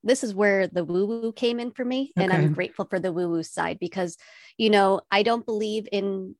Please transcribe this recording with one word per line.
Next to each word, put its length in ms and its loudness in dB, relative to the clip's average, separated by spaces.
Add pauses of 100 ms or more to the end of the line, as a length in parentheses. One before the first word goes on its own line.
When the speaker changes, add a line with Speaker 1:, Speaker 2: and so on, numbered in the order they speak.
Speaker 1:
this 200 2
is 100 -4
where 340 4
the 160 -2
woo-woo 500 -2
came 260 -2
in 100 -6
for 160 -8
me. 320 -4
And 160 2
I'm 120 4
Speaker 2:
Okay. 80 2
Speaker 1:
grateful 320 -4
for 140 -4
the 140 -2
woo-woo 300 -2
side 360 -6
because, 380 -6 (400)
you 140 4
know, 300 4 (100)
I 100 4
don't 240 0
believe 460 -4
in 480 -4